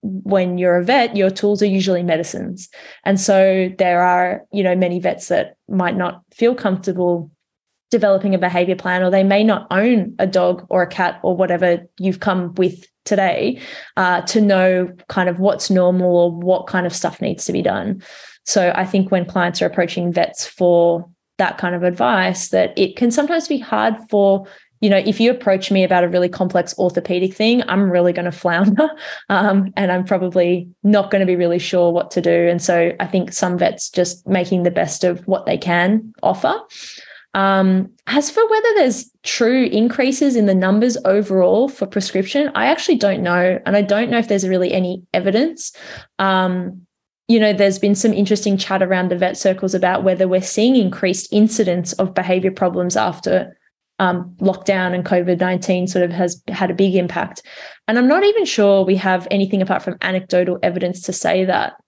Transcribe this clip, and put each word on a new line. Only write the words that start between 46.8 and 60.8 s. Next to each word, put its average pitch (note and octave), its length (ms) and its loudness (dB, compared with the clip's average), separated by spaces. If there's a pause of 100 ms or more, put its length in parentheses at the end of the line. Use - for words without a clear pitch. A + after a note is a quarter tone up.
you A#3 120 4
know, G#3+ 140 4
there's G3 240 2
been G3+ 180 2
some G#3+ 180 2
interesting G3+ 440 0
chat F#3+ 240 -2
around F#3 280 0
the F3+ 80 -2
vet F#3 200 -2
circles F#3+ 380 0
about F#3 280 0
whether F#3 240 2
we're F#3 140 0
seeing A3 340 2
increased F#3 560 0
incidents F#3+ 640 2
of F#3+ 200 -2
behavior F#3 380 0
problems F3+ 440 -2
after, F#3 640 -2 (420)
um, F3+ 400 -2
lockdown F#3 540 0
and F3+ 100 -4
covid F3+ 360 0
nineteen F3+ 480 -2
sort F#3 180 0
of F3 60 -4
has F3 360 -4
had F#3 240 -4
a F3 40 -4
big F#3+ 200 2
impact. F3 460 -4 (460)
And A3+ 100 0
I'm B3 100 4
not E4 160 4
even G#4 220 2
sure G3+ 380 4
we F#3+ 120 2
have F#3 340 0
anything G3 320 0
apart F#3+ 220 -2
from F3+ 180 -6
anecdotal F#3 600 -2
evidence F3+ 380 -4